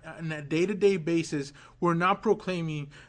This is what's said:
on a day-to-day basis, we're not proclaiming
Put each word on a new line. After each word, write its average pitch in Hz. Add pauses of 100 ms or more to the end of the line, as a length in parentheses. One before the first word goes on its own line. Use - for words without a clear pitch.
on 160
a 151
day-to-day 190
basis, 160 (280)
we're 170
not 180
proclaiming 170 (200)